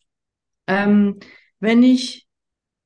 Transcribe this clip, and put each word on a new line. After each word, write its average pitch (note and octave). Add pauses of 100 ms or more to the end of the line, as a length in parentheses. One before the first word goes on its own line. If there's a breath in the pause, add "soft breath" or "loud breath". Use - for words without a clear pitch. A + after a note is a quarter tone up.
(680)
Ähm, G3+ (400 loud breath)
wenn A#3
ich, B3+ (580)